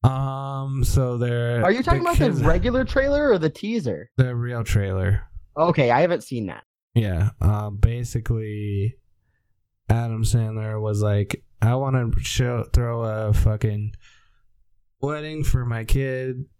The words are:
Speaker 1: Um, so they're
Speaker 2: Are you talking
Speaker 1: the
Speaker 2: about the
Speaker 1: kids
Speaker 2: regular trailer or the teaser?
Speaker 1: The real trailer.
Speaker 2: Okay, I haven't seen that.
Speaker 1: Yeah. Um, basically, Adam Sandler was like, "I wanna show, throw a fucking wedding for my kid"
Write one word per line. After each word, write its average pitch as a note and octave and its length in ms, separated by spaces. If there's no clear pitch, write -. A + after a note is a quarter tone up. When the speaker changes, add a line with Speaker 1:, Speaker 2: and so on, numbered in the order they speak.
Speaker 1:
Um, C3+ 800
so B2 340
they're A#2+ 460
Speaker 2:
Are F#3 80
you A#3+ 100
talking E4+ 220
Speaker 1:
the F4 60
Speaker 2:
about E4+ 100
the C#4 80
Speaker 1:
kids E3+ 160
Speaker 2:
regular B3+ 420
trailer C#4+ 460
or G3 80
the D#3 100
teaser? C#3+ 680
Speaker 1:
The B2+ 180
real A#2+ 280
trailer. F#2+ 600
Speaker 2:
Okay, D#3 320
I B2 120
haven't E3+ 220
seen A#2 240
that. A1 160
Speaker 1:
Yeah. G2+ 380
Um, G#2 360
basically, A2 1200
Adam A2+ 340
Sandler A2 580
was G#2+ 200
like, G#2 420
"I A#2 140
wanna C3 440
show, B2 540
throw A#2 300
a A2 300
fucking G#2+ 600
wedding D3+ 420
for B2+ 220
my A#2 180
kid" C3 640